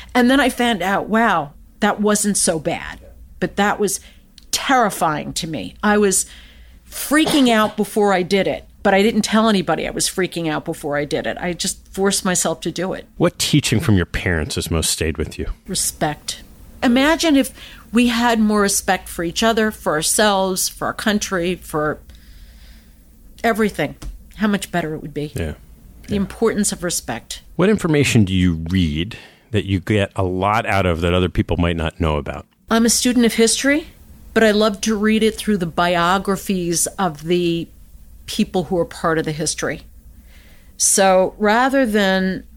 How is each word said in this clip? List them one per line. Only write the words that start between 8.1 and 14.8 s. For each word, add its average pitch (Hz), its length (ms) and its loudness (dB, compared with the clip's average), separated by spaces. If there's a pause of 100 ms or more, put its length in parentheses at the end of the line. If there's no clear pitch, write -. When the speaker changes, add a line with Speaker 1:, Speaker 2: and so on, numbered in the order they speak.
Speaker 1:
I 185 100 2
did 185 220 0
it, 143 200 -4 (180)
but 202 100 4
I 196 80 4
didn't 220 200 2
tell 220 260 2
anybody 165 400 0
I - 40 -6
was - 180 -4
freaking 170 400 -4
out 151 160 -4
before 151 320 -6
I 147 80 -2
did 143 220 -4
it. 110 120 -6
I 175 140 -4
just - 340 -8
forced 196 380 -2
myself 175 360 -2
to 170 100 -4
do 175 200 -6
it. - 160 -10 (100)
Speaker 2:
What - 220 0
teaching - 400 2
from 104 160 2
your 87 100 2
parents 82 500 -2
has 85 140 -6
most 80 220 0